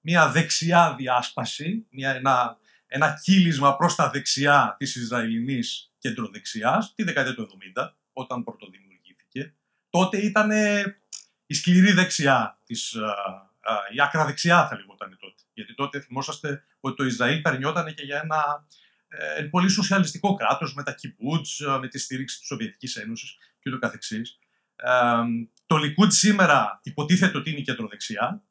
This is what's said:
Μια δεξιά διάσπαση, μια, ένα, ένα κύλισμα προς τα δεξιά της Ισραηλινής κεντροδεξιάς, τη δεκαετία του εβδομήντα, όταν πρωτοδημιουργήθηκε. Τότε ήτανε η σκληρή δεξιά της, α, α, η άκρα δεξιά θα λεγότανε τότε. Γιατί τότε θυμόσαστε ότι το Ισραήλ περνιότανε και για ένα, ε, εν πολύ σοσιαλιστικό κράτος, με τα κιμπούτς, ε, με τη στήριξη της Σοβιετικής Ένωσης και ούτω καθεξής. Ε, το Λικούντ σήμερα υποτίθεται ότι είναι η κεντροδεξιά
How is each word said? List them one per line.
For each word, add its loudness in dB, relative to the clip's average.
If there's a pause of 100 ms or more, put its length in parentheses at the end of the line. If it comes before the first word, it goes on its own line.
Μια 6
δεξιά 4
διάσπαση, -4
μια, -4
ένα, 0 (280)
ένα 0
κύλισμα 6
προς 2
τα 0
δεξιά 2
της -6
Ισραηλινής -4
κεντροδεξιάς, -4
τη -6
δεκαετία -2
του -10
εβδομήντα, -10 (160)
όταν -8
πρωτοδημιουργήθηκε. -16 (360)
Τότε 2
ήτανε 2 (600)
η -6
σκληρή 6
δεξιά 2
της, -8
α, -4 (520)
α, -2 (180)
η -2
άκρα 2
δεξιά 4
θα -10
λεγότανε -16
τότε. -20 (100)
Γιατί -16
τότε -6
θυμόσαστε -10 (160)
ότι -6
το -2
Ισραήλ 0
περνιότανε -2
και -14
για -6
ένα, -2 (420)
ε, -8
εν -8
πολύ 2
σοσιαλιστικό 0
κράτος, -2
με -10
τα -8
κιμπούτς, -6
ε, -2
με -8
τη -12
στήριξη -8
της -18
Σοβιετικής -10
Ένωσης -12 (240)
και -8
ούτω -8
καθεξής. -8 (380)
Ε, -6 (760)
το 2
Λικούντ 4
σήμερα 4
υποτίθεται 0
ότι -6
είναι -6
η -8
κεντροδεξιά -6